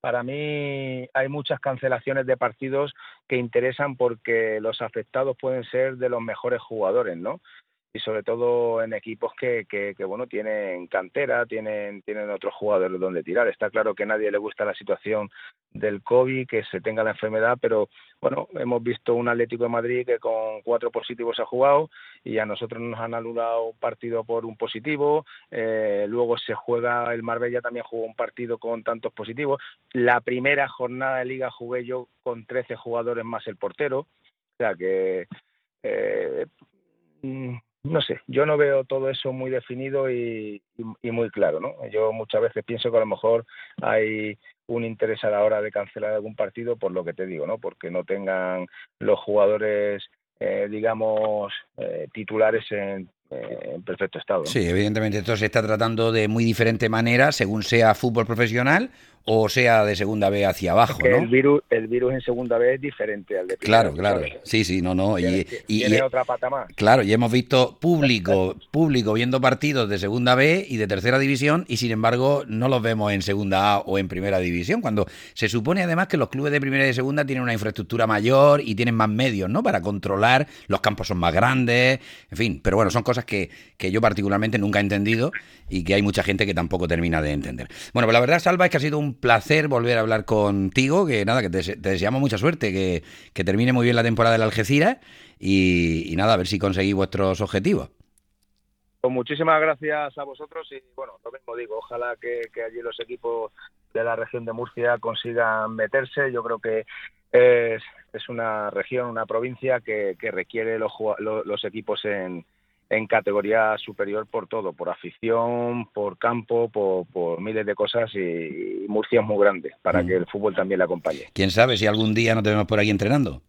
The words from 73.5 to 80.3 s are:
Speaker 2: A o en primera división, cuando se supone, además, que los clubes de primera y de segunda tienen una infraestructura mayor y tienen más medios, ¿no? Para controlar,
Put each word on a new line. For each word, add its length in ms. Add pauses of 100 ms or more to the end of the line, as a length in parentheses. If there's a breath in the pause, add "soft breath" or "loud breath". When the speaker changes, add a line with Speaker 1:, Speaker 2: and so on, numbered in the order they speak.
Speaker 2:
A 60
o 180
en 100
primera 300
división, 420
cuando 240 (300 loud breath)
se 160
supone, 320
además, 260
que 80
los 140
clubes 200
de 120
primera 220
y 20
de 80
segunda 320
tienen 160
una 100
infraestructura 540
mayor 580
y 120
tienen 180
más 160
medios, 400
¿no? 120
Para 200
controlar, 640 (220 loud breath)